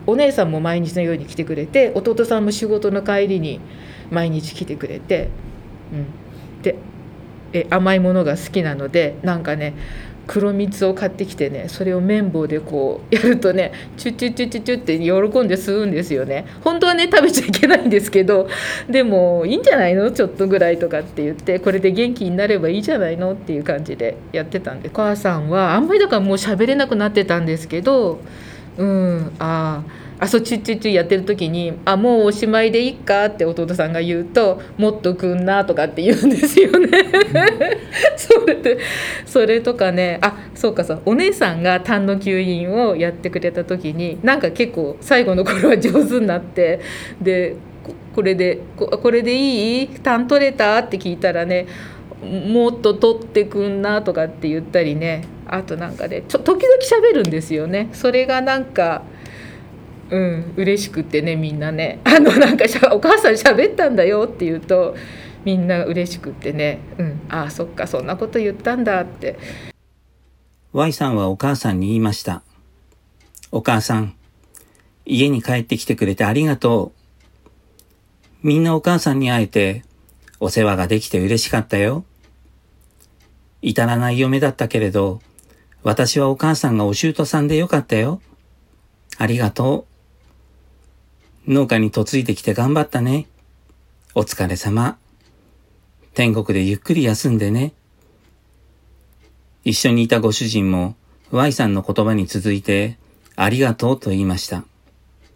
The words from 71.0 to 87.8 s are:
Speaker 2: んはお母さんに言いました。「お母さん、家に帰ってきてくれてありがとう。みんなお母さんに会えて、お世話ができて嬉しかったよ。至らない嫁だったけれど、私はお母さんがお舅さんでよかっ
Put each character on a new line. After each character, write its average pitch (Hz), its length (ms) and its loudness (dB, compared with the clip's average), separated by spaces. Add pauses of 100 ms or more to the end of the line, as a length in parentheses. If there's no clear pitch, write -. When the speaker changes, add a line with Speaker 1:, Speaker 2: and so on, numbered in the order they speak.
Speaker 2:
ん 123 80 0
は 98 140 0
お 95 80 -4
母 139 180 -2
さ 117 160 -2
ん 92 80 -2
に 95 80 -2
言 110 100 -2
い - 20 0
ま 110 140 0
し - 100 -10
た。 90 200 -8 (1080)
「お 113 100 -4
母 113 200 0
さ 113 180 -2
ん、 104 140 -4 (920)
家 135 240 2
に 123 120 0
帰 127 180 -2
っ 113 40 -4
て - 140 -4
き - 80 -12
て 123 100 0
く 110 100 0
れ 95 100 0
て 107 100 0
あ 104 80 2
り 151 120 2
が 139 120 0
と 117 380 0
う。 - 100 -20 (1400)
み 151 160 4
ん 165 40 4
な 165 120 4
お 151 60 0
母 175 180 2
さ 143 140 0
ん 135 60 0
に 127 120 0
会 117 140 2
え - 20 -4
て、 101 360 0 (560)
お 101 100 -2
世 113 140 2
話 101 120 2
が 90 120 0
で 110 120 0
き - 100 -8
て 95 100 0
嬉 107 240 0
し - 60 -6
か 117 100 0
っ - 80 -4
た 101 120 -2
よ。 131 260 -2 (1600)
至 117 200 0
ら 117 140 0
な 123 140 0
い 123 80 0
嫁 135 200 2
だ 143 100 2
っ 131 60 -4
た 117 120 -2
け 117 120 -2
れ 101 120 0
ど、 98 300 0 (600)
私 120 380 0
は 135 100 4
お 135 60 0
母 156 200 0
さ 143 140 -2
ん 113 80 2
が 104 80 2
お 101 80 0
舅 156 320 -2
さ 151 160 0
ん 147 60 2
で 156 100 0
よ 175 100 0
か 151 120 0
っ 123 80 -4